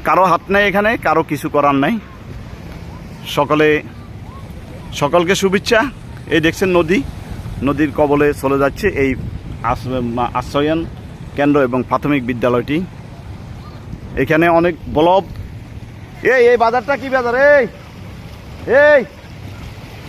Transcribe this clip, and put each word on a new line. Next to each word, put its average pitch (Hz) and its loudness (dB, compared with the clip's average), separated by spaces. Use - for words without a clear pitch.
কারো 170 4
হাত 170 4
নেই 202 4
এখানে, 208 2
কারো 160 2
কিছু 147 -4
করার 143 4
নাই। 143 2
সকলে, 151 2
সকলকে 170 2
শুভেচ্ছা। 196 2
এই 160 4
দেখছেন 170 2
নদী, 175 2
নদীর 143 2
কবলে 147 4
চলে 139 0
যাচ্ছে 139 0
এই 135 0
আস-, 123 -2
মা-, 120 -2
আশ্রয়ন 147 -2
কেন্দ্র 143 4
এবং 127 2
প্রাথমিক 131 0
বিদ্যালয়টি। 123 0
এখানে 156 4
অনেক 170 4
বলব। 175 6
এই, 247 6
এই 240 8
বাজারটা 233 2
কি 254 -8
বাজার? 247 0
এই, 277 6
এই, 285 6